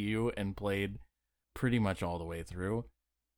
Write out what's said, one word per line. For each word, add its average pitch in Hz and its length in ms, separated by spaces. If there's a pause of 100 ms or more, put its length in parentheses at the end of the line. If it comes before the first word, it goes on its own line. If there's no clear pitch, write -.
U 113 280
and 98 200
played 101 420 (560)
pretty 120 240
much 98 240
all 87 160
the 85 60
way 82 180
through. 95 420 (540)